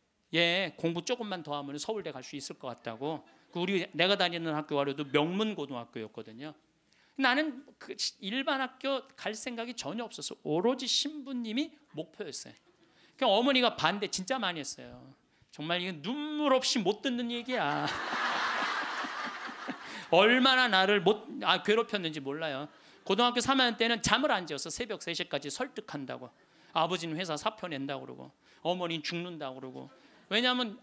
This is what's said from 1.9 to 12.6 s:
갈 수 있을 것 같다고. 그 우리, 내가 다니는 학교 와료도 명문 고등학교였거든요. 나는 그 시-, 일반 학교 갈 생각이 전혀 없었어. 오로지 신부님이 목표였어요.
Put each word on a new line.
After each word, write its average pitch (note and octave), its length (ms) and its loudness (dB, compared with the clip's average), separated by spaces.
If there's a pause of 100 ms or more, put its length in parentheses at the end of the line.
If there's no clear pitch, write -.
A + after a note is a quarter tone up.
갈 C3 120 -10
수 - 120 -12
있을 C#3+ 220 -10
것 C3+ 100 -12
같다고. B2 580 -6 (260)
그 F3 80 -4
우리, F3+ 340 0
내가 F#3 240 4
다니는 E3+ 360 0
학교 D3 220 -2
와료도 C#3+ 360 0
명문 F3+ 440 2
고등학교였거든요. A#2+ 960 -10 (640)
나는 C4+ 480 2 (120)
그 - 200 -12
시-, - 220 -4
일반 C4+ 400 -2
학교 C4+ 560 -4
갈 - 180 -6
생각이 A#3 420 -8
전혀 G#3+ 280 -6
없었어. - 400 -10
오로지 A3+ 440 2
신부님이 C4+ 840 -2 (200)
목표였어요. - 600 -10 (640)